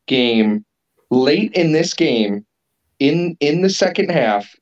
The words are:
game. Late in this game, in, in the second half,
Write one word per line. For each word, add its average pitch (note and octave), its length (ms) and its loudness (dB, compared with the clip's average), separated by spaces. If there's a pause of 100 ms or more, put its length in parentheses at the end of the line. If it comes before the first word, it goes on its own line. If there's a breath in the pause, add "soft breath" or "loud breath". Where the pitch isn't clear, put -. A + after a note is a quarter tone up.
game. A2+ 580 0 (460)
Late C#3+ 420 2
in E3+ 200 2
this D#3+ 200 0
game, A2 520 -2 (540)
in, E3 400 0
in D3+ 220 0
the F#3+ 80 2
second F#3 400 -2
half, A2 520 -2